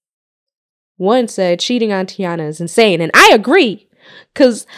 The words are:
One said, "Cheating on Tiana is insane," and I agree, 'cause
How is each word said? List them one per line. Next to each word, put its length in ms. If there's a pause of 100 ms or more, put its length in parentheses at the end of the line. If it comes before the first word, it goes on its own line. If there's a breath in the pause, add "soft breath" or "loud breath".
(960)
One 300
said, 320
"Cheating 340
on 140
Tiana 420
is 100
insane," 420
and 120
I 200
agree, 540 (480 loud breath)
'cause 300 (120 loud breath)